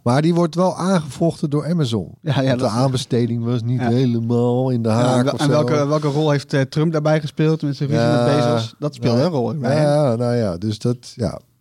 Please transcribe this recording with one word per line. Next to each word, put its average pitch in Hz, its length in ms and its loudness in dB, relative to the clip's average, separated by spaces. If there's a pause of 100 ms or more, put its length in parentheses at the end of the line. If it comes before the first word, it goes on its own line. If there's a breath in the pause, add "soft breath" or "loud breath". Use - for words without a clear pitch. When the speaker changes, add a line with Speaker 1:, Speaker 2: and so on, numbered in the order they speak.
Speaker 1:
Maar 127 180 2
die 165 120 2
wordt 170 220 0
wel 175 200 0
aangevochten 165 760 -2
door 143 200 -2
Amazon. 117 520 -2
Speaker 2:
Ja, 139 200 0
ja, 131 60 0
Speaker 1:
Want 127 120 2
de 131 60 -2
Speaker 2:
dat 117 80 0
Speaker 1:
aanbesteding 120 680 0
was 120 200 -2
niet 120 180 -2
Speaker 2:
Ja. 123 80 -2
Speaker 1:
helemaal 120 800 2
in 123 120 0
de 113 80 0
Speaker 2:
Ja, 110 100 2
en 123 60 2
Speaker 1:
haak 123 180 2
Speaker 2:
wel-, 139 100 0
Speaker 1:
of - 60 -4
Speaker 2:
en 156 60 0
Speaker 1:
zo. 143 60 2
Speaker 2:
welke, 123 360 2
welke 151 200 0
rol 151 240 0
heeft, 143 220 -2
eh, 143 80 2
Trump 156 300 0
daarbij 156 280 2
gespeeld 156 420 0
met 143 140 -4
zijn 139 140 -4
ruzie 147 160 2
Speaker 1:
Ja. 120 200 2
Speaker 2:
met 120 100 2
Bezos? 117 440 0
Dat 143 160 -6
speelde 120 240 0
Speaker 1:
Ja. 135 60 4
Speaker 2:
een 185 60 0
rol, 120 300 -2
hè? 139 220 2
Speaker 1:
Ja, 147 320 2
nou 120 200 0
ja, 104 220 0
dus 104 220 -4
dat, - 360 -4
ja. 110 240 -4 (220)